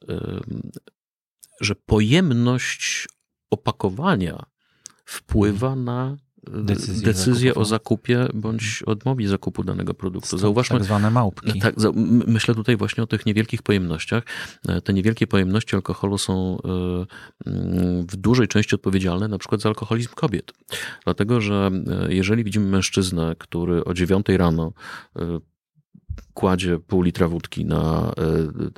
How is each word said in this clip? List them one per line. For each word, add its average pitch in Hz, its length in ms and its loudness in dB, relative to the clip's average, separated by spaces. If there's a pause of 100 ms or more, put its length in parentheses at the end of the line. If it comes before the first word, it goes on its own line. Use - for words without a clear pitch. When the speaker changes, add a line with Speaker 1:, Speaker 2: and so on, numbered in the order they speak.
Speaker 1:
em, - 600 -8 (920)
że 104 140 -4
pojemność 120 1300 0 (420)
opakowania 104 920 -2 (600)
wpływa 104 680 0
Speaker 2:
Mhm. 131 120 -4
Speaker 1:
na, 127 320 -4 (440)
e, - 20 -4
Speaker 2:
Decyzję 101 440 -2
Speaker 1:
decyzję 120 480 4
o 110 100 2
Speaker 2:
zakupową. - 0 -
Speaker 1:
zakupie 120 680 0
bądź 110 280 -4 (180)
Speaker 2:
Mhm. - 180 0
Speaker 1:
odmowie 123 300 0
zakupu 95 360 -2
danego 92 300 -4
produktu. 90 320 -6
Speaker 2:
Stąd - 160 -4
Speaker 1:
Zauważmy, 120 340 2
Speaker 2:
tak 104 80 0
zwane 104 260 2
małpki. 107 500 0
Speaker 1:
tak, 107 200 0
za-, 107 80 4
m-, 110 380 4
myślę 113 280 2
tutaj 110 220 0
właśnie 104 260 -2
o 110 40 -2
tych - 200 -2
niewielkich 110 360 0
pojemnościach. 95 600 0 (460)
E, 87 120 0
te - 120 0
niewielkie 107 340 2
pojemności 98 500 2
alkoholu 98 420 -2
są, 92 460 -2
e, 90 840 -6
mm, 90 560 0
w 95 100 -8
dużej 107 320 4
części 107 260 2
odpowiedzialne 95 540 0
na 98 100 -4
przykład 107 220 -2
za 107 80 0
alkoholizm 113 460 -2
kobiet. - 380 -4 (520)
Dlatego, 107 360 0
że, 101 300 2 (380)
e, 87 60 0
jeżeli 101 300 2
widzimy 101 220 0
mężczyznę, 92 720 0
który 85 460 -2
o 90 100 -2
dziewiątej 92 420 2
rano, 82 360 2 (440)
e, 85 220 -4 (960)
kładzie 92 440 2
pół 90 240 0
litra 87 260 2
wódki 82 360 -6
na, 80 480 0 (640)